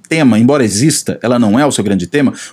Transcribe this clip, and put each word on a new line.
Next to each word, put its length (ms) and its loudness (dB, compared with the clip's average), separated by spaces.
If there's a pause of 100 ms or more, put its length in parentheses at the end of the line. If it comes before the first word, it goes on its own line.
tema, 300 2
embora 240 2
exista, 600 -2
ela 160 0
não 200 2
é 60 2
o 80 0
seu 100 -4
grande 240 -2
tema. 280 0 (180)